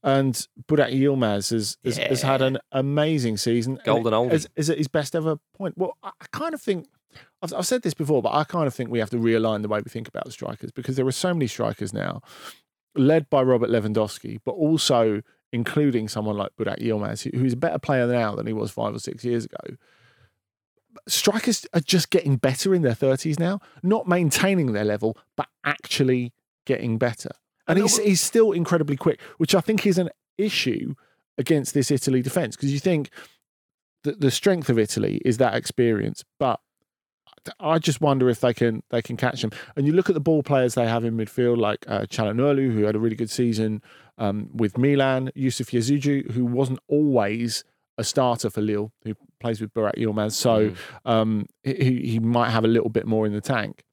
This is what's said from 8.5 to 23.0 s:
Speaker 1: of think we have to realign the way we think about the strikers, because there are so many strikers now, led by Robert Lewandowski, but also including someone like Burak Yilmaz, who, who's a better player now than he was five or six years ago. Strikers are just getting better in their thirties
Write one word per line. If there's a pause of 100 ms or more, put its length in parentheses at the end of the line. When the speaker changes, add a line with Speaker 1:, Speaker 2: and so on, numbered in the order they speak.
Speaker 1:
of
think
we
have
to
realign
the
way
we
think
about
the
strikers,
because
there
are
so
many
strikers
now, (760)
led
by
Robert
Lewandowski,
but
also (320)
including
someone
like
Burak
Yilmaz,
who,
who's
a
better
player
now
than
he
was
five
or
six
years
ago. (1300)
Strikers
are
just
getting
better
in
their
thirties